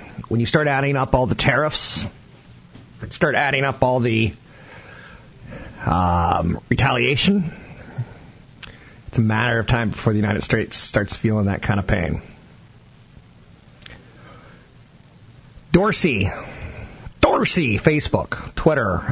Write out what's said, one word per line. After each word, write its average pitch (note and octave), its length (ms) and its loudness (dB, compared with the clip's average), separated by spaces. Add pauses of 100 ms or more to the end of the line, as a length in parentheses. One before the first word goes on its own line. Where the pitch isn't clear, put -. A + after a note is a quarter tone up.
(300)
When A2+ 100 2
you A#2 80 2
start D3+ 180 2
adding C#3 300 0
up C3 180 -2
all B2+ 140 4
the A2+ 80 0
tariffs, - 680 0 (1080)
start D3 240 2
adding C3+ 300 2
up C3+ 180 0
all B2+ 160 4
the, A2+ 340 2 (1500)
um, F2 760 2 (100)
retaliation, C3+ 840 2 (1600)
it's - 100 -8
a - 20 6
matter A2+ 380 2
of G#2+ 80 -2
time A#2 240 2
before - 220 0
the G#2 60 2
United G#2 220 0
States - 340 -2
starts - 400 -2
feeling G#2+ 300 2
that G2 160 0
kind G2+ 180 2
of F#2+ 60 0
pain. - 380 0 (3500)
Dorsey. D#3 600 4 (920)
Dorsey, D3 580 2
Facebook, - 760 0
Twitter, A2 460 2 (120)